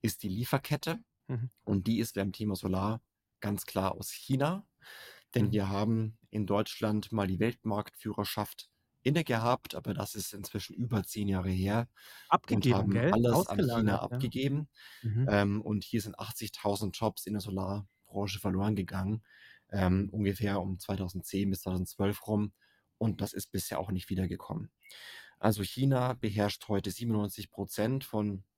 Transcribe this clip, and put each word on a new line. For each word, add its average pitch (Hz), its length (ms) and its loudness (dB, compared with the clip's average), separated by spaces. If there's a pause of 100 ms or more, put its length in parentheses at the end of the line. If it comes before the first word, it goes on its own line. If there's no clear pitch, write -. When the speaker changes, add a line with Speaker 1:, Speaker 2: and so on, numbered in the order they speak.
Speaker 1:
ist - 220 0
die 101 40 -2
Lieferkette. 139 720 0 (280)
Speaker 2:
Mhm. 123 180 -2 (180)
Speaker 1:
Und 101 220 0
die 113 120 2
ist 113 180 -2
beim 98 160 0
Thema 104 240 -2
Solar 95 460 0 (380)
ganz 104 260 -2
klar 95 280 0
aus - 160 -8
China. 147 560 0 (680)
Denn 104 160 4
Speaker 2:
Mhm. - 20 0
Speaker 1:
wir 101 160 2
haben 110 500 0 (120)
in 107 160 -2
Deutschland 107 640 0
mal 101 140 2
die 92 140 0
Weltmarktführerschaft 107 1300 -2 (320)
inne 151 220 2
gehabt, 120 500 2
aber - 200 -4
das - 200 -4
ist 104 200 -8
inzwischen 98 400 -6
über 110 300 0
zehn 104 240 -2
Jahre 95 220 2
her. 98 380 2 (400)
Speaker 2:
Abgegeben, 180 400 4 (160)
Speaker 1:
Und 104 60 2
haben - 0 -
Speaker 2:
gell? 117 200 4
Speaker 1:
alles 120 360 6
an 101 160 0
China 113 380 2
Speaker 2:
Ausgelagert, - 100 -4
ja. 127 160 -2
Speaker 1:
abgegeben. 139 420 0 (340)
Speaker 2:
Mhm. 117 260 2
Speaker 1:
Ähm, 101 340 4
und 104 220 -2
hier 113 180 0
sind 104 160 -8
achtzigtausend 104 800 -2
Jobs - 280 -2
in 101 80 -4
der 101 80 -4
Solarbranche 98 1000 -6
verloren 101 360 0
gegangen, 98 480 -2 (460)
ähm, 95 420 4
ungefähr 101 480 0
um 92 180 -4
zweitausendzehn 95 720 -2
bis 95 120 -2
zweitausendzwölf 95 680 -2
rum. 104 240 0 (460)
Und 113 240 0
das 110 120 -4
ist - 180 -10
bisher 90 280 -2
auch 104 120 -6
nicht 92 180 -4
wiedergekommen. 92 600 -4 (680)
Also 104 240 2
China 127 520 2
beherrscht 104 540 0
heute 101 220 0
siebenundneunzig 104 600 -2
Prozent 117 540 -2
von 104 400 -4 (140)